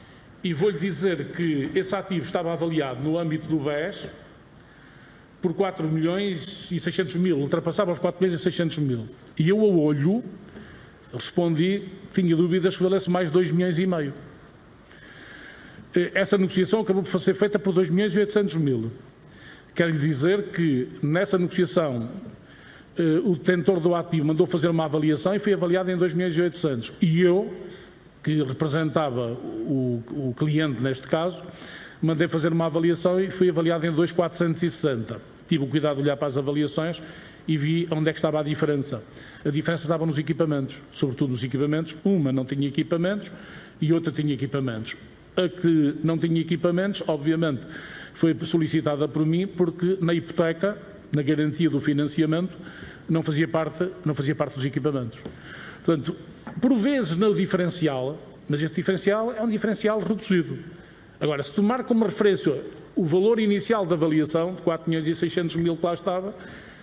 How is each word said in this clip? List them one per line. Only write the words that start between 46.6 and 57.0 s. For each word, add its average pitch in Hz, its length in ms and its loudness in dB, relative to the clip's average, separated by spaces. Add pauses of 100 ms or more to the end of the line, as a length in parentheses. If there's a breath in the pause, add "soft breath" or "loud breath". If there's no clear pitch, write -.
obviamente, 156 580 0 (480 loud breath)
foi 165 320 2
solicitada 147 640 0
por 151 160 0
mim 170 220 2
porque 175 520 0
na 170 140 0
hipoteca, 165 640 -2 (340)
na 147 120 0
garantia 151 480 2
do 135 100 0
financiamento, 156 720 0 (540 loud breath)
não 160 140 2
fazia 160 260 0
parte, 160 400 0 (160)
não 151 100 0
fazia 139 200 0
parte 143 220 -4
dos 131 100 -2
equipamentos. 131 520 -2 (640 loud breath)
Portanto, 156 320 0 (460)
por 262 160 6
vezes 214 400 0